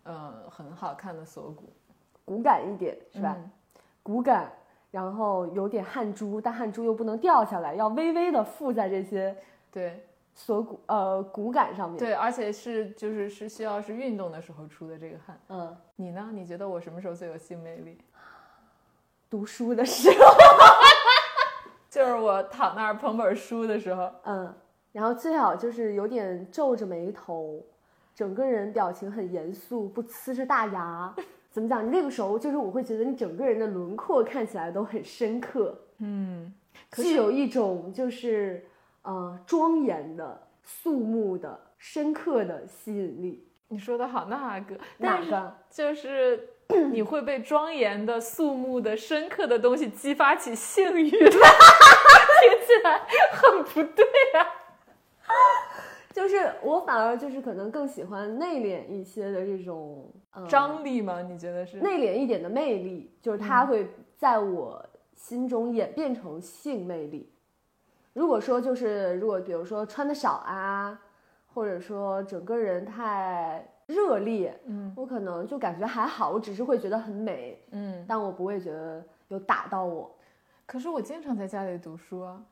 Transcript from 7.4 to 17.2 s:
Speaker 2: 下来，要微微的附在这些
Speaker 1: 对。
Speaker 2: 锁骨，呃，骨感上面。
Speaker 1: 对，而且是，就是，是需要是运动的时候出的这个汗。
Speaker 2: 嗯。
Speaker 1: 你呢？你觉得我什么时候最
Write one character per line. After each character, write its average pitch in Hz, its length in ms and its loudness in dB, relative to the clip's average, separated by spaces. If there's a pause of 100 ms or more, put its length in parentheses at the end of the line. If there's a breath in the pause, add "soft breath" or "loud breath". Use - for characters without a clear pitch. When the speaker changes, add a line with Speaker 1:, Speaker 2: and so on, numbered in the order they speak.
Speaker 2:
下 190 140 -8
来， 156 160 -8
要 214 140 -2
微 320 240 -4
微 349 180 -2
的 240 120 0
附 254 300 -8
在 202 160 -4
这 190 140 -6
些 190 320 -8 (360 loud breath)
Speaker 1:
对。 180 320 -12 (300)
Speaker 2:
锁 220 300 -6
骨， - 240 -14
呃， 190 340 -2
骨 208 300 -10
感 247 240 -2
上 190 120 -8
面。 170 120 -12
Speaker 1:
对， 233 120 -6
而 220 200 -2
且 220 200 -8
是， 220 400 -10
就 214 200 -10
是， 208 180 -8
是 208 180 -18
需 214 140 -16
要 208 180 -8
是 208 140 -14
运 240 240 -8
动 180 140 -10
的 160 100 -16
时 170 100 -20
候 151 160 -20
出 160 220 -20
的 160 80 -18
这 160 140 -18
个 165 80 -20
汗。 160 200 -20 (100)
Speaker 2:
嗯。 175 280 -14 (180)
Speaker 1:
你 185 140 -14
呢？ 196 240 -14
你 196 100 -14
觉 175 140 -14
得 202 100 -10
我 175 140 -8
什 170 100 -16
么 170 80 -16
时 190 80 -12
候 170 60 -10
最 170 140 -14